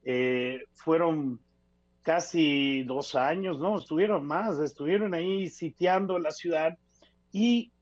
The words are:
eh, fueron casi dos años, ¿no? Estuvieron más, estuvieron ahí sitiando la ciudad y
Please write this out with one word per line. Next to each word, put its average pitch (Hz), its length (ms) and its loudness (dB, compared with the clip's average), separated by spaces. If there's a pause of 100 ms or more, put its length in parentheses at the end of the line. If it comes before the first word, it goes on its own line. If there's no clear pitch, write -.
eh, 127 580 -2 (120)
fueron 160 640 0 (640)
casi 143 800 2
dos 131 320 -4
años, 160 440 0
¿no? 190 200 0
Estuvieron 170 460 0
más, 170 340 -2
estuvieron 170 540 0
ahí 180 360 -2
sitiando 180 720 0
la 156 120 -2
ciudad 165 460 -2 (540)
y 233 400 2 (100)